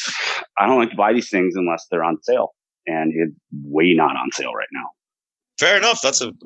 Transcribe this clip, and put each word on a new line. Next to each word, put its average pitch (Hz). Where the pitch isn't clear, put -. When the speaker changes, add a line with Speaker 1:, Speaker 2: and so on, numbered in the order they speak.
Speaker 1:
I 101
don't 127
like 117
to 92
buy 101
these 120
things 90
unless 87
they're 85
on 82
sale, 120
and 80
it's 80
way 78
not 73
on 64
sale 64
right 53
now. -
Speaker 2:
Fair 180
enough. 214
That's 135
a 117